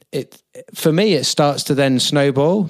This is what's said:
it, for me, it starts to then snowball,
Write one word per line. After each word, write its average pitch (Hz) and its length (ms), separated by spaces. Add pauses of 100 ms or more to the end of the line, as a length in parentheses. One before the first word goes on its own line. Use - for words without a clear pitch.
(140)
it, - 280 (320)
for - 200
me, 190 220
it 127 100
starts 143 400
to 151 100
then 135 240
snowball, 143 720